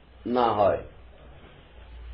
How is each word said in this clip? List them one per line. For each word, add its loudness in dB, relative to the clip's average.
না 2
হয়। 2